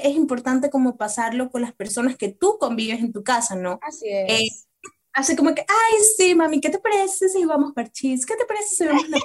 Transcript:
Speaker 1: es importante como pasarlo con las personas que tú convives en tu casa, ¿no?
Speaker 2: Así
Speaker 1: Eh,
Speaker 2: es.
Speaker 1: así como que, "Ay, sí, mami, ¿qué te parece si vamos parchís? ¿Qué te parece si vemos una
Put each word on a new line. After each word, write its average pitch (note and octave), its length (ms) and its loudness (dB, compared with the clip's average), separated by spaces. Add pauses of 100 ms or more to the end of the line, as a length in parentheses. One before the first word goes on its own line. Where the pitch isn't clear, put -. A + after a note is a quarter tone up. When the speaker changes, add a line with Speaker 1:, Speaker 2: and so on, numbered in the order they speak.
Speaker 1:
es C#4+ 120 2
importante C4 540 0
como B3+ 280 2
pasarlo A3+ 520 -4
con B3 140 -6
las A#3 100 -6
personas A#3+ 440 -4
que G3+ 140 -4
tú G#4 280 0
convives A3+ 400 -2
en A#3 140 -4
tu G3+ 100 -10
casa, A#3+ 320 0
¿no? F3+ 260 -4
Speaker 2:
Así D4 280 -12
Speaker 1:
Eh, G#3 360 0
Speaker 2:
es. - 220 -12 (460)
Speaker 1:
así D4 220 0
como D#4 200 2
que, D4 60 -4
"Ay, A4 360 2 (200)
sí, F4+ 180 6
mami, D#4 260 2
¿qué D#4 80 -2
te F4+ 100 -2
parece G4 500 0
si F#4+ 160 0
vamos C#4+ 280 0
parchís? B3+ 520 -4
¿Qué A4+ 100 -4
te A#4+ 100 -2
parece G#4 300 -4
si F4 100 0
vemos D4+ 220 2
una D4 180 0